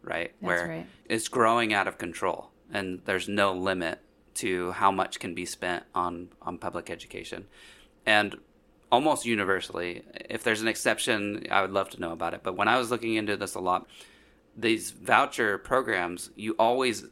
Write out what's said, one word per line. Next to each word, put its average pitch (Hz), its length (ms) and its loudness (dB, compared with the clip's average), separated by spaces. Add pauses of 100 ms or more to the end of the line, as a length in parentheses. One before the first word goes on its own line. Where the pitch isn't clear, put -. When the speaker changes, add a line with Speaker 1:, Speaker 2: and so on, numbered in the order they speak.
Speaker 1:
right? 82 380 -6
Speaker 2:
That's 196 60 -8
Speaker 1:
Where 87 220 0
Speaker 2:
right. 82 180 -8 (200)
Speaker 1:
it's 113 200 -2
growing 117 480 4
out 98 140 2
of - 100 -8
control 90 540 -4 (200)
and 92 320 -4
there's 92 240 0
no 101 240 4
limit 92 460 -2 (360)
to 90 360 -2
how 98 220 4
much 95 260 0
can 92 160 -6
be 87 100 -6
spent 90 380 -4 (100)
on, 87 360 -2 (120)
on 87 180 -10
public 85 300 -8
education. 95 580 -12 (600)
And 104 300 4 (560)
almost 135 340 4
universally, 92 760 0 (280)
if 110 140 -6
there's 110 180 2
an 113 60 2
exception, 107 800 0
I 98 120 4
would 95 100 -2
love 95 180 0
to - 100 -14
know 85 120 -4
about 85 200 -4
it. 85 120 -10
But 92 120 -4
when 101 120 2
I 123 100 6
was 120 140 0
looking 113 220 -2
into 104 220 0
this 95 200 -6
a 92 40 -6
lot, 92 280 0 (680)
these 113 360 0
voucher 113 680 2
programs, 95 760 -2
you 107 220 -4
always 117 520 2